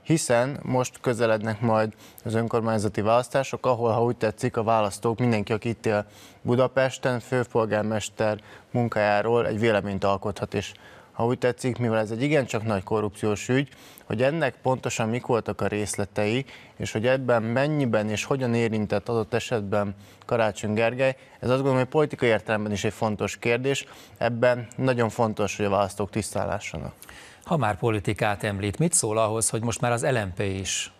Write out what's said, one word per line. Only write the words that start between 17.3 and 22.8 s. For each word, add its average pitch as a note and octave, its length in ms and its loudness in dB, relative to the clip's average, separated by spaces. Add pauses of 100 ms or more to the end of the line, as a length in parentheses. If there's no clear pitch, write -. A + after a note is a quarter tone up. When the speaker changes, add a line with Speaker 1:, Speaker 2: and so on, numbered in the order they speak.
Speaker 1:
mennyiben A#2+ 680 0
és G#2 140 -2
hogyan C3 300 0
érintett G#2+ 560 0
adott A2+ 240 -2
esetben G#2 640 -2 (300)
Karácsony G#2+ 480 0
Gergely, B2 420 0 (240)
ez A#2 100 -2
azt B2+ 80 4
gondolom, C3+ 200 2
hogy B2+ 100 2
politikai D3 420 2
értelemben G#2+ 420 0
is G2 120 -2